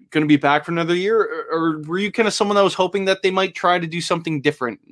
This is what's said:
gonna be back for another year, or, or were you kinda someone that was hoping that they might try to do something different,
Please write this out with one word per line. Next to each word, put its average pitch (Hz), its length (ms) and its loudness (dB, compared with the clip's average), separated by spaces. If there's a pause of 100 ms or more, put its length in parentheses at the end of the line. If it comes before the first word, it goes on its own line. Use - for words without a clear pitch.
(140)
gonna 156 120 2
be 151 120 6
back 147 260 2
for - 80 -8
another 165 240 0
year, 202 240 0
or, 160 320 -4
or 160 300 -2
were 156 160 -6
you 202 140 -2
kinda 220 200 0
someone 202 240 -2
that 202 80 6
was 185 100 4
hoping 190 320 -2
that 190 160 0
they 185 100 0
might 190 220 -2
try 180 240 2
to 175 80 -2
do 165 140 -6
something 165 400 -2
different, 131 400 -2 (120)